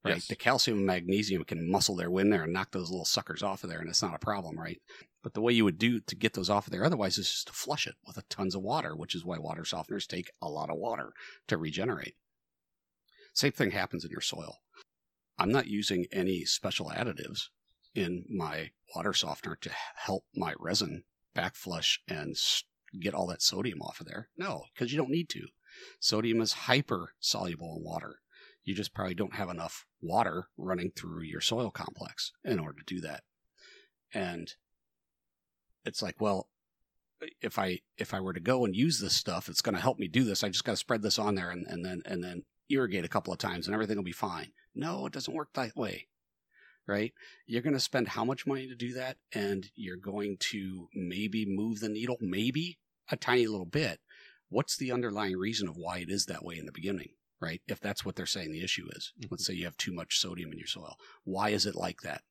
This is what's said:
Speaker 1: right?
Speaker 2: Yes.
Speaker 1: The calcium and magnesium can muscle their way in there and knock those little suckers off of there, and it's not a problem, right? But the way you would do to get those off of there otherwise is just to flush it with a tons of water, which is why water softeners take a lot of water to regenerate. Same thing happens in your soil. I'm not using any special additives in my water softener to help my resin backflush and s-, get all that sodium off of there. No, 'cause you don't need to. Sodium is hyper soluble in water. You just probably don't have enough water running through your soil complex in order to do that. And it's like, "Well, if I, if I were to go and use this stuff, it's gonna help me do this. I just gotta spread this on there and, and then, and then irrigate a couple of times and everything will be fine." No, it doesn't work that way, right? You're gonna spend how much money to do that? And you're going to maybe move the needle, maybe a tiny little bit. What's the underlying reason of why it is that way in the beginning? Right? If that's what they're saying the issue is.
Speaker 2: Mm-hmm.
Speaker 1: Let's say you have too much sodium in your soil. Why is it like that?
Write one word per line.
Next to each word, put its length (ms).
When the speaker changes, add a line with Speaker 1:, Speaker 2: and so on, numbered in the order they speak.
Speaker 1:
right? 120
Speaker 2:
Yes. 120
Speaker 1:
The 80
calcium 420
and 100
magnesium 560
can 260
muscle 260
their 160
way 100
in 80
there 140
and 100
knock 180
those 200
little 120
suckers 400
off 200
of 60
there, 100
and 100
it's 140
not 120
a 40
problem, 380
right? 220
But 100
the 80
way 100
you 140
would 140
do 200
to 160
get 180
those 160
off 180
of 40
there 140
otherwise 320
is 120
just 180
to 60
flush 340
it 80
with 120
a 120
tons 260
of 60
water, 340
which 200
is 100
why 140
water 240
softeners 440
take 240
a 60
lot 220
of 80
water 340
to 100
regenerate. 580
Same 180
thing 200
happens 320
in 80
your 100
soil. 380
I'm 140
not 160
using 440
any 320
special 460
additives 540
in 340
my 420
water 200
softener 480
to 100
help 300
my 240
resin 440
backflush 680
and 220
s-, 340
get 140
all 140
that 140
sodium 400
off 200
of 60
there. 280
No, 300
'cause 160
you 60
don't 140
need 180
to. 180
Sodium 400
is 100
hyper 540
soluble 560
in 60
water. 360
You 120
just 180
probably 220
don't 200
have 140
enough 360
water 560
running 340
through 320
your 180
soil 300
complex 640
in 160
order 200
to 160
do 60
that. 220
And 400
it's 160
like, 180
"Well, 300
if 180
I, 200
if 160
I 60
were 140
to 60
go 260
and 100
use 240
this 160
stuff, 340
it's 120
gonna 180
help 200
me 80
do 160
this. 200
I 60
just 160
gotta 120
spread 240
this 180
on 160
there 140
and, 180
and 180
then, 200
and 180
then 200
irrigate 360
a 40
couple 240
of 60
times 280
and 60
everything 240
will 60
be 80
fine." 400
No, 320
it 60
doesn't 200
work 200
that 220
way, 320
right? 240
You're 180
gonna 160
spend 300
how 140
much 240
money 200
to 80
do 180
that? 240
And 420
you're 220
going 400
to 420
maybe 520
move 340
the 100
needle, 320
maybe 560
a 60
tiny 300
little 180
bit. 340
What's 300
the 140
underlying 460
reason 300
of 80
why 240
it 100
is 180
that 180
way 120
in 80
the 60
beginning? 380
Right? 260
If 120
that's 260
what 100
they're 100
saying 260
the 120
issue 320
is. 240
Speaker 2:
Mm-hmm. 120
Speaker 1:
Let's 140
say 80
you 120
have 120
too 160
much 260
sodium 320
in 60
your 100
soil. 300
Why 260
is 160
it 100
like 260
that? 300